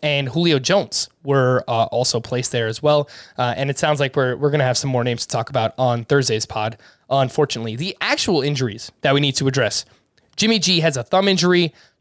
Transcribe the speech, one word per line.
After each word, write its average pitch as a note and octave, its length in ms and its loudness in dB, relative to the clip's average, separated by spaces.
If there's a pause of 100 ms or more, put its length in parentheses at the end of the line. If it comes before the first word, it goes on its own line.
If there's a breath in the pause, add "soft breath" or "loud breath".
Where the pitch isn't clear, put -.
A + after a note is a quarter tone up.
and C#3+ 260 0
Julio D#3+ 300 2
Jones E3 500 0 (140)
were, B2+ 460 2
uh, A2+ 240 2
also A#2+ 280 0
placed B2 320 -4
there A#2 140 0
as A2 160 -6
well. D3 260 2 (300 loud breath)
Uh, B2 180 0
and C#3 140 -2
it C#3 80 -4
sounds D3+ 220 0
like C#3 160 -2
we're, B2+ 220 0
we're C#3+ 120 0
gonna D3 140 2
have B2+ 160 0
some C#3 100 -4
more B2 140 0
names A#2+ 240 -4
to - 0 -
talk A#2 240 -4
about A2+ 260 -2
on A#2+ 260 0
Thursday's A#2+ 440 0
pod, A2 320 -6 (320 soft breath)
unfortunately. B2+ 640 -2
The E3+ 260 -8
actual G#3+ 400 0
injuries B2+ 500 -4 (100)
that C#3 120 2
we C#3 60 4
need C#3 160 0
to C3+ 120 0
address C3 380 0 (500 soft breath)
Jimmy A3 240 2
G F3+ 200 2
has D#3 180 0
a A#2+ 60 -6
thumb G3 240 2
injury. F3+ 460 2 (280 soft breath)